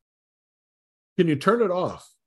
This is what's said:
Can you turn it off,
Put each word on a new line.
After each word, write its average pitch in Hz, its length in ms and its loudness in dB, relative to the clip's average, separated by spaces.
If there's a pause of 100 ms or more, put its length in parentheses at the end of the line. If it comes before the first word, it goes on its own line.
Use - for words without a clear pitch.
(1160)
Can 175 120 2
you 151 80 0
turn 220 260 0
it 196 80 0
off, 175 380 -6 (180)